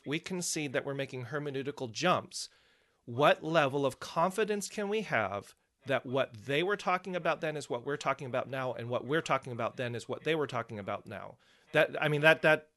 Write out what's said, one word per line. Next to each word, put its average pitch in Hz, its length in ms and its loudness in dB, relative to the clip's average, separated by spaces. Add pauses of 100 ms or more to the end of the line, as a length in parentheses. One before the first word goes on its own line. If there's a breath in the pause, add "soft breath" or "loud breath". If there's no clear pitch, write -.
we 147 140 -2
concede 165 540 -4
that 135 120 -2
we're 139 80 -4
making 131 320 -6
hermeneutical 139 680 -6
jumps, 135 580 0 (560 soft breath)
what 147 380 4
level 143 400 2
of 131 160 0
confidence 202 720 0
can 202 200 -4
we 220 120 -2
have 101 540 -2 (320)
that 131 180 0
what 127 260 0 (140)
they 139 160 0
were 196 160 0
talking 180 380 -2
about 165 260 0
then 151 160 -2
is 139 100 -8
what 120 160 -4
we're 143 140 -4
talking 135 300 -2
about 123 200 -2
now, 131 260 -4
and 117 160 -6
what 120 180 -2
we're 156 140 2
talking 135 300 -2
about 113 240 -4
then 120 200 -4
is 110 120 -8
what - 160 -6
they 156 120 0
were 151 100 0
talking 117 320 -6
about 101 300 -6
now? 101 300 -12 (340 soft breath)
That, 151 280 4
I 147 100 2
mean, 147 120 2
that, 160 220 8
that 156 340 6